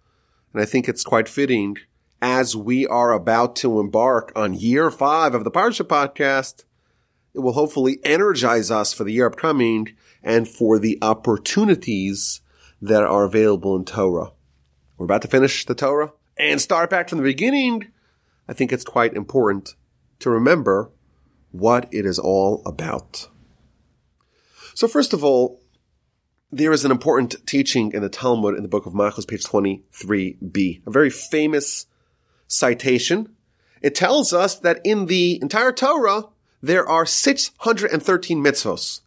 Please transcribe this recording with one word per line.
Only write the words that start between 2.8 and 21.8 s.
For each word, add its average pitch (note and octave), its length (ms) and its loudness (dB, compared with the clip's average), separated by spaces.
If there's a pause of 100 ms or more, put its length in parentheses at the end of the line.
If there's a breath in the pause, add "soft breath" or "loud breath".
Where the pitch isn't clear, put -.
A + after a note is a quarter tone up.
are A#2+ 260 2
about A2+ 440 0
to A2+ 240 0
embark A2 560 0
on G#2 180 -2
year B2+ 360 2
five D3 440 2
of A#2 80 -2
the A2+ 80 -4
Parsha G3 340 0
podcast, C#3 800 -2 (720)
it C3 60 -6
will B2+ 140 0
hopefully C#3 500 0
energize C3+ 640 2
us G#2+ 220 -2
for - 100 -8
the G2+ 100 -4
year A#2+ 140 2
upcoming A#2 720 -2 (260 soft breath)
and A2+ 260 2
for A2 300 2
the A2 240 0
opportunities A2 1400 0 (400 soft breath)
that G#2 220 4
are G2+ 220 2
available G2 520 2
in F2+ 80 -4
Torah. F#2 480 -2 (640)
We're F2 100 -8
about G2+ 160 2
to - 60 -10
finish C3+ 360 2
the B2+ 100 -4
Torah D3 380 -2 (240)
and D3 240 0
start E3+ 300 0
back F3 180 -2
from E3 100 -6
the C3+ 60 -2
beginning. A3+ 640 0 (600)
I - 40 -14
think B2 200 -2
it's B2+ 120 -6
quite A#2 300 0
important G2+ 600 -2 (440)
to C3 120 -2
remember A2+ 600 2 (600)
what A#2 420 0